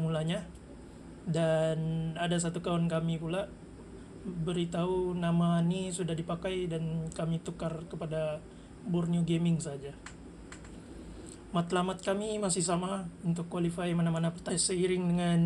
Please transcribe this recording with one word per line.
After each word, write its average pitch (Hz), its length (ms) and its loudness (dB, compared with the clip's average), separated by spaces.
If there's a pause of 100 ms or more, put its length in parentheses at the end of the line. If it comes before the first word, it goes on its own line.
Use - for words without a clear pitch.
mulanya. 160 400 0 (800)
Dan 160 960 2
ada 170 240 2
satu 170 160 -2
kawan 170 320 2
kami 160 320 2
pula 175 240 0 (800)
beritahu 180 880 0
nama 170 480 4
ni 185 320 2
sudah 170 240 -2
dipakai 180 480 -2
dan 160 480 -2
kami 165 240 0
tukar 165 480 -6
kepada 156 560 -4 (400)
Borneo 170 400 2
Gaming 165 400 4
saja. 139 320 -8 (1600)
Matlamat 180 480 2
kami 214 400 0
masih 180 240 2
sama 180 400 0 (160)
untuk 170 240 0
qualify 175 480 0
mana-mana 165 400 4
pertandingan. - 320 0
Seiring 180 400 2
dengan 175 400 4